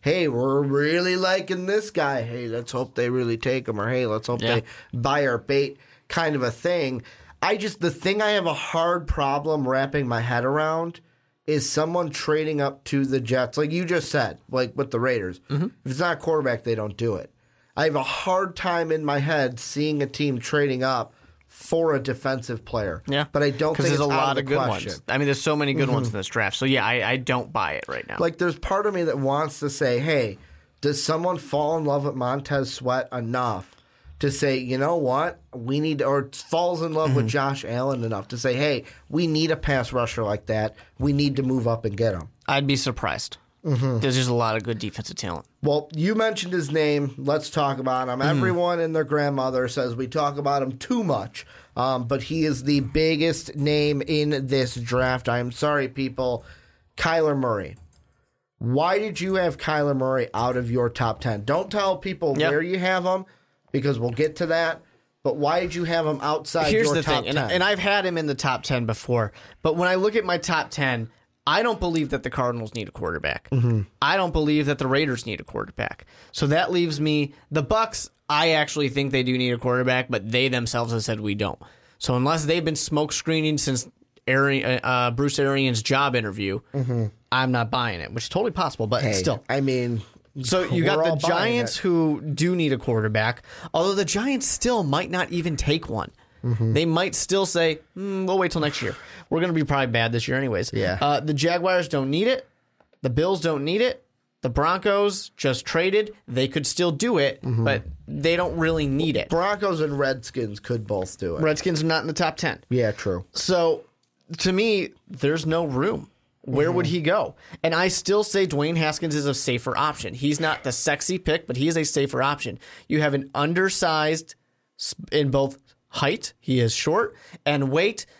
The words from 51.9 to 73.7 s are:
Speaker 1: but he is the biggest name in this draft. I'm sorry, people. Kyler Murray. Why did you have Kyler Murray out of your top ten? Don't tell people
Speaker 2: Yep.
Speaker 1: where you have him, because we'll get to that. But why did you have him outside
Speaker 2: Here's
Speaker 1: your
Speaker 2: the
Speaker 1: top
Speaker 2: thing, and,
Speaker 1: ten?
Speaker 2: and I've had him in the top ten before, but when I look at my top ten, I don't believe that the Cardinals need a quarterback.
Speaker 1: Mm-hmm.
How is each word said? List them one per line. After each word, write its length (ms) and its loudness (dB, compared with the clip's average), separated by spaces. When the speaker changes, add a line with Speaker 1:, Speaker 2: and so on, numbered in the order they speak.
Speaker 1:
but 180 -2
he 200 -2
is 220 0
the 160 2
biggest 760 0
name 500 2
in 420 0
this 280 2
draft. 540 0
I'm 240 0
sorry, 340 0
people. 560 -2
Kyler 400 2
Murray. 400 -2
Why 400 2
did 200 -4
you 160 0
have 220 2
Kyler 380 0
Murray 380 0
out 240 0
of 140 -2
your 180 2
top 300 -2
ten? 240 -4
Don't 260 0
tell 280 0
people 400 -2
Speaker 2:
Yep. 140 2
Speaker 1:
where 100 2
you 180 -2
have 240 2
him, 220 0
because 280 0
we'll 120 0
get 260 0
to 100 -2
that. 340 0
But 140 0
why 240 2
did 120 -4
you 120 -2
have 200 0
him 160 0
outside 480 0
Speaker 2:
Here's 180 4
Speaker 1:
your 80 4
Speaker 2:
the 80 2
Speaker 1:
top 200 2
Speaker 2:
thing, 60 -4
and, 80 0
Speaker 1:
ten? 140 0
Speaker 2:
and 120 2
I've 160 2
had 260 2
him 120 0
in 100 0
the 80 0
top 280 -2
ten 220 0
before, 460 0
but 160 2
when 100 2
I 80 4
look 200 2
at 100 2
my 120 0
top 320 -2
ten, 400 -2
I 160 4
don't 180 0
believe 320 0
that 120 -2
the 60 -2
Cardinals 440 -2
need 140 -6
a 40 -14
quarterback. 580 -4
Speaker 1:
Mm-hmm. 320 4